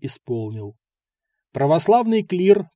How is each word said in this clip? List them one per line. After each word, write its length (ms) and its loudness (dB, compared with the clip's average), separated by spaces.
исполнил. 760 -10
Православный 680 2
клир 520 2